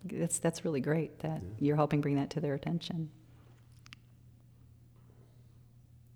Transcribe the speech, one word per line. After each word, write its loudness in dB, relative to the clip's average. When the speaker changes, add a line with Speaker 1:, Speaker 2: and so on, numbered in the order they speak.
Speaker 1:
that's, -2
that's 0
really 0
great 0
that -2
Speaker 2:
Yeah. -8
Speaker 1:
you're 4
helping 4
bring 2
that 0
to -4
their 0
attention. -4